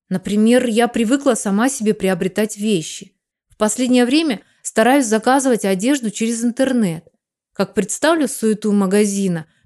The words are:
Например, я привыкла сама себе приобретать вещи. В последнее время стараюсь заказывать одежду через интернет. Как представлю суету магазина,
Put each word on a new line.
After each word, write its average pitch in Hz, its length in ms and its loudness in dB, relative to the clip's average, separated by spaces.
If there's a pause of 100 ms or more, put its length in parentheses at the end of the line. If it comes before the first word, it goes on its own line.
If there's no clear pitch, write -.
Например, 214 580 2
я 233 220 2
привыкла 262 460 0
сама 220 340 0
себе 214 260 -2
приобретать 190 640 -2
вещи. 202 580 -4 (400)
В - 20 -20
последнее 247 480 2
время 269 360 0 (220)
стараюсь 247 440 2
заказывать 247 580 0
одежду 214 460 0
через 226 320 -4
интернет. 240 640 0 (480)
Как - 200 -4
представлю 294 540 0
суету 214 460 -2
магазина, 196 760 0 (200)